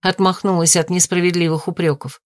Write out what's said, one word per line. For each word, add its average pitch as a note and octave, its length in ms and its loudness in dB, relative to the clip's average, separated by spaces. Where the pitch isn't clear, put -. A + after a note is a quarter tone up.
отмахнулась F#3 720 0
от E3 140 0
несправедливых F3 760 0
упреков. D#3 580 -4